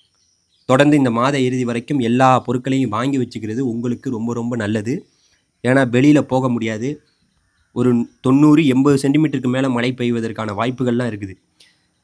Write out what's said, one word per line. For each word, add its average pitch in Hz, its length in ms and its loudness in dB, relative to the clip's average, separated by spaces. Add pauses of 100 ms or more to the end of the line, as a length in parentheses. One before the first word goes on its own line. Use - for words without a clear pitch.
(680)
தொடர்ந்து 143 300 4
இந்த 127 140 2
மாத 131 300 -2
இறுதி 127 240 -2
வரைக்கும் 120 340 -4
எல்லா 123 400 2
பொருட்களையும் 127 520 -4
வாங்கி 131 280 -4
வச்சுக்கிறது 110 400 -6
உங்களுக்கு 120 520 -6
ரொம்ப, 117 240 -6
ரொம்ப 120 220 -6
நல்லது. 110 500 -4 (640)
ஏன்னா - 20 2
வெளியில 135 500 4
போக 131 280 -2
முடியாது. 113 540 -6 (680)
ஒரு 120 360 2 (120)
தொண்ணூறு, 147 460 4
எண்பது 135 420 2
சென்டிமீட்டருக்கு 139 400 0
மேல 131 200 -2
மழை 123 280 -2
பெய்வதற்கான 113 560 -4
வாய்ப்புகள்லாம் 123 580 -4
இருக்குது. 101 240 -12 (680)